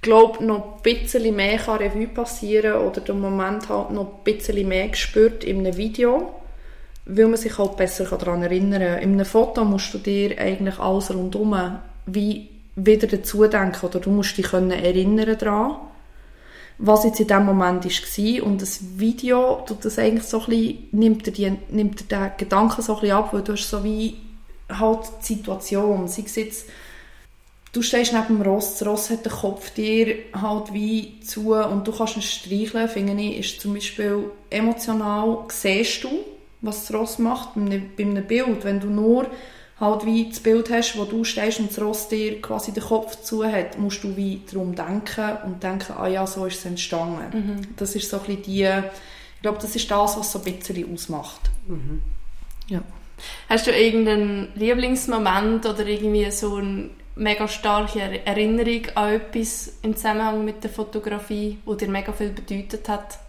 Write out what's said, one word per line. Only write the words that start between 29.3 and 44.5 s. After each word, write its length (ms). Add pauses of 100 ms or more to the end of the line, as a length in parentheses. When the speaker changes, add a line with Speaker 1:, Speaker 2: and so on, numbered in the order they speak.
Speaker 1:
Kopf 420
dir 420 (160)
halt 400
wie 480
zu 340
und 320
du 60
kannst 240
ihn 60
streicheln, 680
finde 340
ich, 160
ist 220
zum 140
Beispiel 560 (200)
emotional, 880 (100)
siehst 560
du, 40 (520)
was 260
das 100
Ross 220
macht 360
bei 60
einem, 360
bei 80
einem 220
Bild. 380
Wenn 160
du 80
nur 380 (540)
halt 260
wie 220
das 100
Bild 320
hast, 260
wo 80
du 200
stehst 340
und 120
das 140
Ross 240
dir 320
quasi 320
den 120
Kopf 380
zu 220
hat, 340
musst 260
du 120
wie 240 (100)